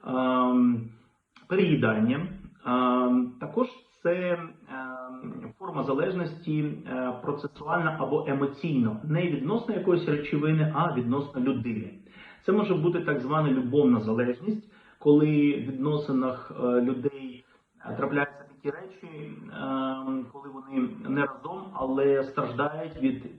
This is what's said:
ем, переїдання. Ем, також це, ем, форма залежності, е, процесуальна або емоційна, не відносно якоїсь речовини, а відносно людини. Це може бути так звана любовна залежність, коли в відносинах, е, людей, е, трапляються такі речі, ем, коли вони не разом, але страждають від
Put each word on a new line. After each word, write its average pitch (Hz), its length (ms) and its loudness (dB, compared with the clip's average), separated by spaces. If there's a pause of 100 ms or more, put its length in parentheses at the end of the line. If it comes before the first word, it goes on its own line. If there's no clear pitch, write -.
ем, 127 800 2 (600)
переїдання. 135 800 2 (380)
Ем, 123 760 2
також 220 280 0 (340)
це, 175 360 0 (340)
ем, 127 880 -12
форма 160 260 -6
залежності, 156 760 0
е, 127 520 -4 (100)
процесуальна 156 800 -2
або - 280 0
емоційна, 139 760 0
не 160 220 2
відносно 175 480 -2
якоїсь 175 340 2
речовини, 151 680 2
а 156 180 2
відносно 127 460 -2
людини. 117 500 -2 (540)
Це 190 80 2
може 208 220 4
бути 165 260 2
так 147 200 -2
звана 147 300 2
любовна 127 500 4
залежність, 123 720 -2 (260)
коли 151 280 6
в 143 460 2
відносинах, 131 880 -2
е, 123 200 4
людей, 127 640 -4 (460)
е, 113 60 -6
трапляються 143 500 -4 (200)
такі 143 100 -4
речі, - 560 -16 (300)
ем, 131 680 -4
коли 139 160 -16
вони 135 400 -4 (200)
не 139 120 0
разом, - 420 -4 (100)
але 135 520 2
страждають 135 800 -4
від 131 200 0 (160)